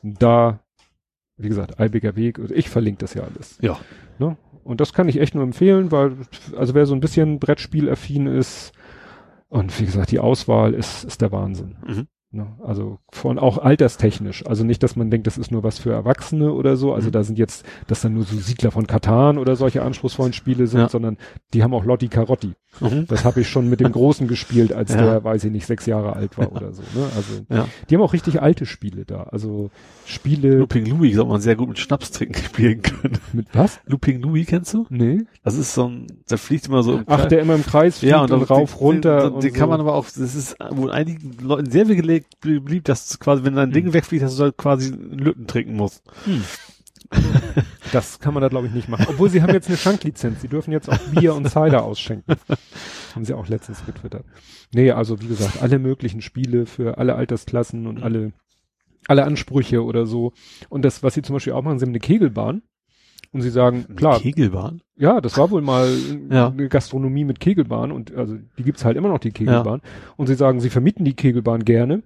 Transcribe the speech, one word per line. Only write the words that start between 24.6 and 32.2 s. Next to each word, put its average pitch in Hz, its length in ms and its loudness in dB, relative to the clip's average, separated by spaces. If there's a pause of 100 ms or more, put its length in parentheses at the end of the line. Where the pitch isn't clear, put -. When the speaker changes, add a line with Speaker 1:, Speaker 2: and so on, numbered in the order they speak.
Speaker 1:
als 110 220 -4
Speaker 2:
Ja. 113 80 6
Speaker 1:
der, 110 200 4
weiß 110 200 -2
ich 107 80 -2
nicht, 107 160 -6
sechs 117 180 -4
Jahre 107 300 -2
alt 101 240 -6
war 107 60 2
Speaker 2:
Ja. 98 120 -8
Speaker 1:
oder 98 160 -10
so. 95 80 -16 (140)
Ne? 135 100 -2 (100)
Also 104 180 -6 (180)
Speaker 2:
Ja. 113 160 0 (200)
Speaker 1:
die 147 80 2
haben 196 60 4
auch 190 120 2
richtig 165 280 -2
alte 147 240 2
Spiele 98 400 -12
da. 98 240 -12
Also 104 400 -8 (380)
Spiele 139 500 2
Speaker 2:
Looping 127 300 2
Louis 135 280 4
soll 113 120 4
man 104 120 2
sehr 110 160 2
gut 123 140 -4
mit 110 80 -10
Schnaps - 320 -4
trinken - 240 -8